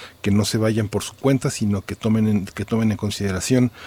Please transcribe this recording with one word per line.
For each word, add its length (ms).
que 80
no 120
se 140
vayan 300
por 160
su 100
cuenta, 380
sino 320
que 120
tomen 320
en, 180
que 200
tomen 240
en 80
consideración 760